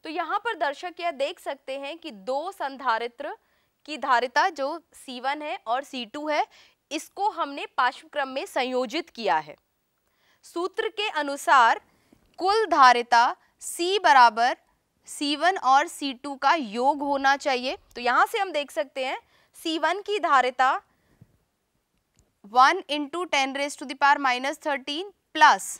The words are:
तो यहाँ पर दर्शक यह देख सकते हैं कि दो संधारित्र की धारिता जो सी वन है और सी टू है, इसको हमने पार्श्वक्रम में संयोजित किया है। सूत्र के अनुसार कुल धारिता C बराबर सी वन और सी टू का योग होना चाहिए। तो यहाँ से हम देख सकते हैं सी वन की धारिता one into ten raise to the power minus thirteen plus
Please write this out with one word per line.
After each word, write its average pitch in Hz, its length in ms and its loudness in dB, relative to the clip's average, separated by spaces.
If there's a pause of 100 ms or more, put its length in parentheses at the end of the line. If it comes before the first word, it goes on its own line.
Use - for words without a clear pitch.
तो 320 40 -10
यहाँ 339 300 -4
पर 466 180 -6
दर्शक 320 420 -6
यह 339 120 -4
देख 285 280 -6
सकते 277 400 -10
हैं 285 180 -12
कि 311 140 -14
दो 254 400 -6
संधारित्र 269 840 -6 (500)
की 294 120 -10
धारिता 262 520 2
जो 294 300 -6 (160)
सी 247 240 -14
वन 277 220 -4
है 311 160 -8 (100)
और 254 160 -2
सी 254 220 -10
टू 294 240 -10
है, 320 160 0 (460)
इसको 359 380 -4
हमने 311 360 -6 (120)
पार्श्वक्रम 269 520 -2
में 277 160 -6
संयोजित 254 640 -4
किया 190 280 0
है। 151 180 -6 (880)
सूत्र 381 440 -6
के 415 200 -6
अनुसार 285 720 2 (580)
कुल 403 260 2
धारिता 254 680 4 (260)
C 359 420 -4
बराबर 247 520 6 (520)
सी 294 280 -4
वन 349 220 0
और 277 300 4
सी 285 260 -8
टू 277 220 -10
का 277 180 2
योग 269 480 0
होना 277 360 2
चाहिए। 269 400 -4 (180)
तो 240 60 -10
यहाँ 262 240 2
से 440 140 -6
हम 381 120 -2
देख 285 200 -4
सकते 277 340 -6
हैं 339 140 -6 (360)
सी 320 240 -6
वन 339 220 0
की 403 180 -4
धारिता 262 500 2 (1800)
one 262 440 4
into 294 380 -6
ten 269 280 0
raise 277 200 -4
to 302 100 -14
the 269 100 -10
power 285 240 4
minus 269 380 -2
thirteen 294 540 -6 (240)
plus 277 280 6 (160)